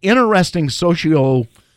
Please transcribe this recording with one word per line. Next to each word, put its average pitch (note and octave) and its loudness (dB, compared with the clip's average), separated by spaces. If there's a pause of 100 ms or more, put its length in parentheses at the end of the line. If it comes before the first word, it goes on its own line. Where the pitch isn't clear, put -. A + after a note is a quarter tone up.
interesting F#3+ 0
socio C#3+ 0 (300)